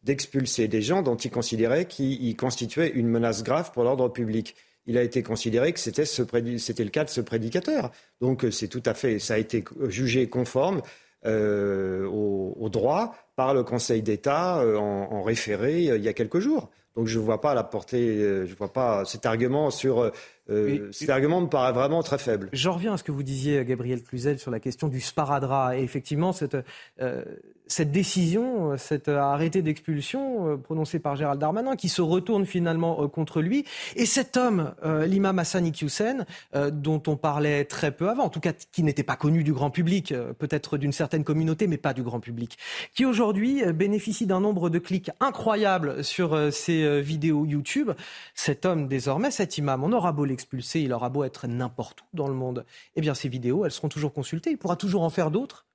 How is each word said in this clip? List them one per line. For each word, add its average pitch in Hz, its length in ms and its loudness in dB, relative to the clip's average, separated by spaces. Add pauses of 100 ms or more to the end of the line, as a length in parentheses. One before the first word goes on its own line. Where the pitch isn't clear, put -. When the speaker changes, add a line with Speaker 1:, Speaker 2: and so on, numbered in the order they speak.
Speaker 1:
d'expulser 131 640 0
des 107 160 0
gens 170 180 2
dont 131 140 2
il 113 160 -6
considérait 117 540 0
qu'ils 127 500 -2
constituaient 127 580 -2
une 117 140 2
menace 117 360 2
grave 147 280 0
pour 123 120 0
l'ordre 127 260 2
public. 113 440 -4 (320)
Il 120 140 2
a - 20 4
été 120 220 0
considéré 117 500 0
que - 60 -6
c'était 139 260 0
ce - 160 -2
prédi-, 120 380 -2
c'était 113 240 -4
le 101 80 -4
cas 151 120 0
de 151 60 -4
ce - 120 -4
prédicateur. 123 680 -2 (320)
Donc, 127 300 2
c'est 107 160 -4
tout 123 180 -8
à 113 80 2
fait, 113 240 0
ça 107 160 -2
a 107 60 4
été 110 240 -2 (240)
jugé 120 420 0
conforme, 131 540 0 (420)
euh, 101 800 0
au, 98 540 -2
au 110 100 -4
droit 143 460 0 (200)
par 135 200 2
le 127 80 4
Conseil 113 400 0
d'État, 147 560 0
euh, 110 180 4
en, 101 340 -2
en 101 120 -4
référé, 117 680 0
euh, 117 80 4
il 104 60 -2
y 107 40 0
a 104 60 0
quelques 117 240 0
jours. 269 320 0 (260)
Donc 117 120 0
je 113 100 0
vois 110 240 0
pas 147 140 2
la 113 80 2
portée, 110 560 0
euh, 98 260 2
je 87 80 -8
vois 98 180 -6
pas 110 340 2
cet - 200 -8
argument 123 460 2
sur, 123 300 2
euh, 113 100 2 (380)
Speaker 2:
Et, 104 320 0 (100)
Speaker 1:
cet 151 180 -6
argument 147 320 4
me 170 60 0
paraît 131 260 2
vraiment 143 300 2
très 139 160 0
faible. 101 340 -2
Speaker 2:
J'en 143 200 2
reviens 190 200 0
à 185 40 0
ce - 60 -6
que - 80 -6
vous 139 120 -4
disiez, 135 420 0
Gabriel 123 380 -2
Cluzel, 131 340 -2
sur 127 140 -8
la 113 80 -4
question 131 280 -4
du 131 140 -2
sparadrap. 135 720 0
Et 131 80 0
effectivement, 143 500 0
cette, 160 240 -4 (460)
euh, 127 220 -4 (440)
cette 151 240 0
décision, 185 800 2
euh, 139 60 -2
cet - 320 -4
arrêté 143 540 2
d'expulsion, 165 840 -2
euh, 147 100 0
prononcé 156 420 -4
par 143 160 -2
Gérald 143 260 0
Darmanin, 220 340 0
qui 180 140 -4
se - 120 0
retourne 185 440 2
finalement, 165 580 0
euh, 147 40 0
contre 156 340 -2
lui. 254 240 0 (300)
Et 240 100 2
cet 262 320 0
homme, 214 380 2 (100)
euh, 156 220 2
l'imam 190 320 4
Hassan 175 260 0
Iqiyoussen, 202 600 -2 (280)
euh, 143 160 2
dont 151 380 0
on 151 100 2
parlait 147 480 2
très 147 260 -2
peu 170 160 -2
avant, 240 180 2
en 170 40 0
tout 156 100 -6
cas 156 140 0 (180)
qui 175 120 0
n'était 147 200 2
pas - 120 -2
connu 156 280 4
du 147 80 2
grand 135 200 0
public, 175 400 0
euh, 123 200 -4
peut-être 147 460 -4
d'une 139 160 0
certaine 156 300 0
communauté, 160 440 0
mais 156 100 0
pas 139 160 -2
du 123 100 -4
grand 117 160 -4
public, 117 380 -10 (360)
qui 247 100 2
aujourd'hui, 233 600 2
euh, 175 100 2
bénéficie 208 540 0
d'un 185 120 2
nombre 190 300 2
de 165 80 2
clics 180 320 -2 (100)
incroyable 196 840 2
sur, 160 320 0
euh, 151 160 4
ses, 160 320 0
euh, 147 160 4
vidéos 151 480 0
YouTube. 151 440 0 (440)
Cet - 320 0
homme, 160 200 2
désormais, 139 440 0
cet - 260 -2
imam, 139 260 0
on 170 80 2
aura 180 200 2
beau 147 140 0
l'expulser, 131 560 -4
il 131 120 0
aura 120 160 -2
beau 139 140 -2
être 131 240 -6
n'importe 123 540 -6
où - 120 -20
dans 151 140 -2
le 135 80 -2
monde, 127 300 -6 (300)
eh 165 60 0
bien, 151 140 2
ces - 120 -6
vidéos, 127 380 0
elles 147 60 0
seront - 180 -4
toujours 147 240 -4
consultées. 160 380 -4
Il 302 60 -2
pourra 175 180 -2
toujours 190 260 0
en 165 80 2
faire 156 220 0
d'autres. 233 420 -4